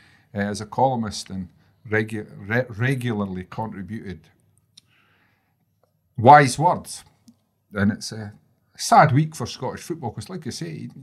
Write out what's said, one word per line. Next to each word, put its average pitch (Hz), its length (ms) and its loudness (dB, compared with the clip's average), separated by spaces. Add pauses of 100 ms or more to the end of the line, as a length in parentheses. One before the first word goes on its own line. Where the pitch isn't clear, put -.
(340)
uh, 107 40 -6
as 101 220 -2
a 107 60 -10
columnist, 120 640 -2
and 95 180 -10 (420)
regu-, 107 380 -2 (200)
re-, 120 180 0 (100)
regularly 110 680 -2
contributed 101 760 -10 (2000)
wise 135 420 8
words. 143 440 -2 (720)
And 101 180 2
it's - 200 -10
a 107 200 -12 (440)
sad 165 360 6
week 156 220 2
for 120 120 -8
Scottish - 360 -10
football, 156 300 -8
'cause - 180 -14
like 185 160 -12
I 117 40 -8
say, 165 200 -10
he, 156 200 -12 (120)